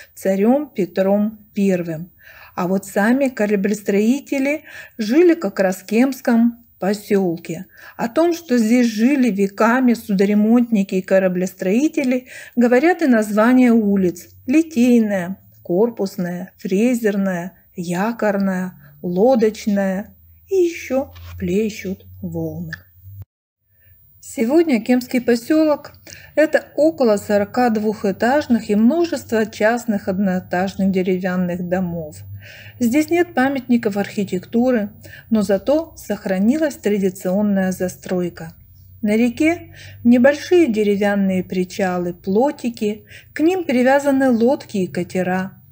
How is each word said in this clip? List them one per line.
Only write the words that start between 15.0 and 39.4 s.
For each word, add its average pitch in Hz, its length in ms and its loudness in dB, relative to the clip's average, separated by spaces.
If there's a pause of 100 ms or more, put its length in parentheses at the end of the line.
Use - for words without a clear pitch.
Корпусная, 185 920 -4
Фрезерная, 196 960 -2 (220)
Якорная, 190 1000 -4 (280)
Лодочная, 202 1120 0 (340)
и 392 60 -2
еще 311 600 -2 (240)
плещут 196 640 -4 (160)
волны. 165 520 -8 (1500)
Сегодня 277 580 0
Кемский 247 420 -2
поселок — 285 720 0 (420)
это 302 300 2 (100)
около 277 420 2
сорока 208 520 0
двухэтажных 220 1000 0
и 208 60 2
множество 254 720 0
частных 214 640 -2
одноэтажных 190 800 -2
деревянных 180 760 -2
домов. 170 500 -6 (640)
Здесь 254 300 0
нет 349 240 0
памятников 240 640 0
архитектуры, 208 920 -2 (400)
но 214 140 2
зато 220 520 0
сохранилась 214 800 -2
традиционная 196 960 -2
застройка. 180 800 -6 (480)
На 214 160 0
реке 311 560 -2 (300)